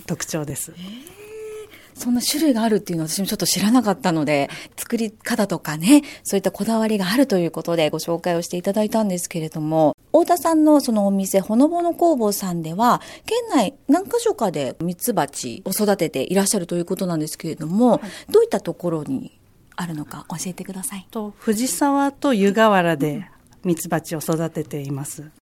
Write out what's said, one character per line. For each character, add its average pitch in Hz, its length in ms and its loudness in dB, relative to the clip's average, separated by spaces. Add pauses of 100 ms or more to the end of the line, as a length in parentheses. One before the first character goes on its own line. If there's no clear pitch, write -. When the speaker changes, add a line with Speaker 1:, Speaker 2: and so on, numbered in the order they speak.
Speaker 1:
特 - 200 -6
徴 156 200 -6
で 143 100 -8
す。 - 160 -10
Speaker 2:
へ - 40 -20
ー。 233 400 -16 (800)
そ 247 140 -4
ん - 20 2
な 240 80 2
種 302 260 -2
類 277 60 4
が 226 100 0
あ 233 40 2
る 214 100 2
っ - 40 2
て - 100 -10
い 175 40 -2
う - 20 -2
の 160 60 -2
は 156 40 -6
私 160 140 -6
も 190 40 -2
ち - 60 -6
ょ 220 40 -4
っ - 20 -8
と - 80 -2
知 185 160 -2
ら 202 100 2
な 254 100 6
か 208 100 0
っ 180 40 2
た 180 160 0
の 160 140 0
で、 143 240 0 (260)
作 - 220 -6
り 220 140 -4
方 220 360 -2
と 180 120 -4
か 151 180 -4
ね、 233 240 6 (240)
そ - 100 -4
う - 20 4
い - 20 4
っ - 20 -14
た 190 100 0
こ 202 140 -6
だ 226 120 0
わ 220 120 0
り 214 80 0
が 190 100 -2
あ 190 80 -2
る 269 100 4
と 220 120 0
い 175 80 2
う 160 60 -2
こ 160 120 -8
と 170 140 -2
で 156 120 4
ご 160 100 -6
紹 165 200 -4
介 175 160 -2
を 170 60 -2
し - 80 -8
て 180 80 -6
い 180 60 -6
た 196 100 0
だ 214 100 2
い 214 60 -2
た 220 120 0
ん 214 60 0
で 180 100 -2
す 175 120 -8
け 170 100 -6
れ 156 80 -6
ど 156 140 -6
も、 156 340 4 (160)
太 320 140 6
田 349 120 2
さ 330 160 0
ん 311 120 6
の 302 160 8
そ 254 100 -2
の 208 160 2
お 196 40 2
店、 196 280 0
ほ 202 160 -2
の 277 140 6
ぼ 339 120 -2
の 339 120 0
工 330 240 4
房 214 160 0
さ 196 180 -6
ん 170 100 -4
で 160 120 -6
は、 214 280 2 (240)
県 440 120 -2 (180)
内 220 200 2 (120)
何 349 200 4
か 480 120 0
所 466 160 0
か 202 160 0
で 143 300 -4
蜜 175 320 -4
蜂 139 500 -4
を - 60 -6
育 202 260 2
て 165 140 -2
て 135 140 -2
い - 120 -2
ら 196 80 4
っ 202 40 0
し - 80 0
ゃ 208 40 0
る 170 80 -6
と 175 80 -4
い 175 60 -2
う 170 40 -4
こ 180 120 -4
と 190 100 -4
な 170 80 -2
ん 156 60 -2
で 151 60 -4
す - 100 -12
け - 100 -10
れ 160 80 -6
ど 156 100 -10
も、 214 260 4
Speaker 1:
は 190 80 4
い。 - 20 -14 (280)
Speaker 2:
ど 427 120 6
う - 20 6
い 453 40 0
っ - 20 -8
た 202 100 0
と 170 140 -8
こ - 160 -4
ろ 160 160 -2
に - 340 -8 (380)
あ 180 80 -6
る 170 100 -8
の 147 80 -8
か - 260 -14
教 180 60 -8 (120)
え 175 60 -8
て 185 120 -12
く 190 80 -14
だ 185 100 -12
さ 202 140 -10
い。 185 140 -16
Speaker 1:
と、 208 260 -8
藤 220 320 0
沢 277 420 2
と 277 220 0
湯 196 180 4
河 220 240 6
原 170 220 4
で 151 280 -2 (380)
蜜 170 240 0
蜂 165 300 -4
を - 20 -4
育 160 300 -2
て 156 160 -6
て 147 160 -8
い 139 100 -6
ま 143 140 -6
す。 151 260 -14 (200)